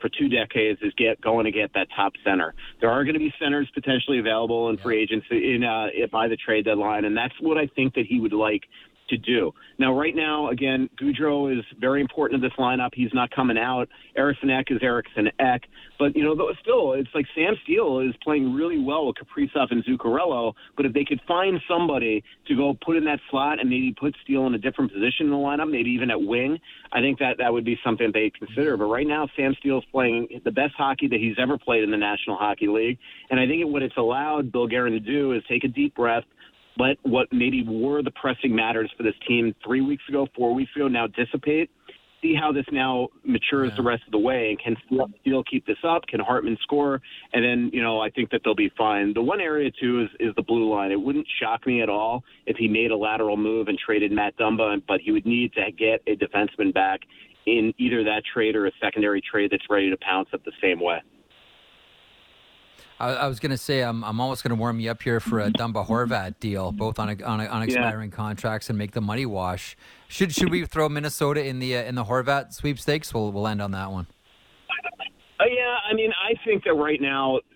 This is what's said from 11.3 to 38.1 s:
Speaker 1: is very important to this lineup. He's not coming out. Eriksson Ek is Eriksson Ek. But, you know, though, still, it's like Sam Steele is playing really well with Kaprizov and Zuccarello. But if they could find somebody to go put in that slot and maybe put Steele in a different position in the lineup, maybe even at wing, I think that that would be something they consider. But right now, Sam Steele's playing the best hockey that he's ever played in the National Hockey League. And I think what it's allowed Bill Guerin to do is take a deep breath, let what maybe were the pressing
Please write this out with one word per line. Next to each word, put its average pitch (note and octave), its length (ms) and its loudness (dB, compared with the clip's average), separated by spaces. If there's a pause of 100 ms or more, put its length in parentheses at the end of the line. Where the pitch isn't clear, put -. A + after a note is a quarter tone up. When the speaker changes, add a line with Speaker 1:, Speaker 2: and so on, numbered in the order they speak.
Speaker 1:
is A2+ 100 -4 (120)
very C3+ 220 2
important C3+ 420 0
to B2+ 60 2
this B2 100 -10
lineup. B2 360 0
He's B2+ 200 0
not B2 180 0
coming B2+ 260 0
out. B2 320 -2 (260)
Eriksson C#3 340 0
Ek C3 220 0
is A#2+ 100 0
Eriksson A#2+ 480 0 (100)
Ek. B2+ 240 2 (360)
But, C#3+ 160 2
you D3+ 80 2
know, D#3 120 2
though, F3+ 160 0 (100)
still, G#3+ 320 4
it's C#3 200 -2
like D3 120 0 (100)
Sam F3+ 280 2
Steele D#3+ 360 2
is C3 240 0
playing C#3 300 2
really D#3+ 260 0
well C#3+ 280 0
with A#2 100 -2
Kaprizov C#3 540 -2
and A#2+ 120 2
Zuccarello. B2 720 0 (240)
But C#3+ 80 2
if B2+ 80 -2
they C#3+ 100 2
could C3+ 240 -2
find F3+ 400 2
somebody C3 560 0 (240)
to D3 80 2
go C#3+ 280 2
put E3 120 2
in D#3+ 80 2
that D3 160 0 (100)
slot C#3+ 300 0
and B2+ 100 0
maybe B2+ 240 0
put C#3+ 300 -4
Steele C3+ 240 2
in B2 60 0
a A2+ 40 0
different B2+ 360 -2
position A#2 320 0
in D3 60 2
the C#3+ 60 2
lineup, C#3+ 320 -2
maybe A#2+ 200 0
even B2 200 0
at G#2+ 120 0
wing, B2 360 0 (360)
I B2 80 0
think C3+ 180 2
that B2+ 200 0
that B2 120 2
would A#2 140 0
be A#2 180 0
something A2+ 300 0
they G#2+ 180 2
consider. A#2+ 460 -2
But G#2 80 0
right A#2 200 0
now, D3+ 300 -2
Sam C3+ 240 0
Steele's C3+ 320 0
playing A#2+ 380 0 (160)
the C#3+ 60 0
best - 260 0
hockey C#3 320 0
that A2+ 100 0
he's A2+ 180 -2
ever B2+ 200 0
played A#2 260 2
in G#2 80 2
the A2 60 0
National G#2 400 -2
Hockey G#2 320 0
League. A2+ 280 0 (320)
And C3 80 2
I B2+ 100 4
think D#3+ 200 0
what C#3+ 160 -2
it's B2+ 140 -6
allowed C3+ 560 0
Bill A#2+ 140 2
Guerin A#2+ 260 0
to A2 80 -2
do C3+ 320 0
is A2+ 160 -2
take A#2+ 160 0
a - 20 2
deep C#3+ 260 0
breath, A#2 300 0 (520)
let C3 280 2
what C3 280 2
maybe B2+ 320 2
were A#2 380 -2
the B2+ 80 -4
pressing B2 460 -2